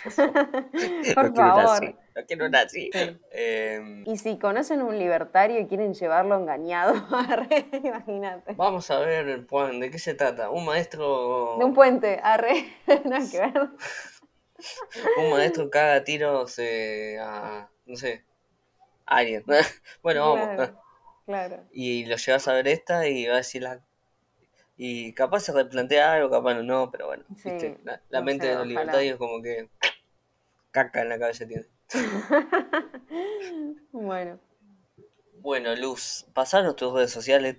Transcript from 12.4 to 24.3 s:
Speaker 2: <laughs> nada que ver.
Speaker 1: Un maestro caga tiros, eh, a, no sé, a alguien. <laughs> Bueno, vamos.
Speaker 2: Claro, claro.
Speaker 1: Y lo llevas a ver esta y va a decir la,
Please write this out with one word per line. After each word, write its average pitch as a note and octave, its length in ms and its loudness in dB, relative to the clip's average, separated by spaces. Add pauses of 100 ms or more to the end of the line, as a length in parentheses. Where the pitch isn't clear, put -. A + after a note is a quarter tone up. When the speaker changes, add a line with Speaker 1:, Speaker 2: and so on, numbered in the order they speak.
Speaker 2:
<laughs> C#4 180 6
nada C4 260 -2
que E3+ 80 -6
ver. C4+ 300 0 (1500)
Speaker 1:
Un - 120 2
maestro D3 400 2
caga D3 340 4
tiros, C#3+ 540 -2
eh, A2 600 -4
a, G#2+ 500 -10 (160)
no B2 100 -14
sé, A#2+ 280 -8 (840)
a - 120 0
alguien. A2+ 280 0
<laughs> - 560 0
Bueno, D3+ 260 2
vamos. D3+ 200 2
Speaker 2:
Claro, D#3+ 340 -4 (440)
claro. F#3 460 -8
Speaker 1:
Y B2 340 -4
lo A#2 100 -2
llevas C3 320 0
a C3 60 4
ver C3 140 2
esta E3 400 0
y B2+ 180 -2
va A#2+ 80 2
a B2+ 40 2
decir B2+ 240 -6
la, B2+ 180 -10 (960)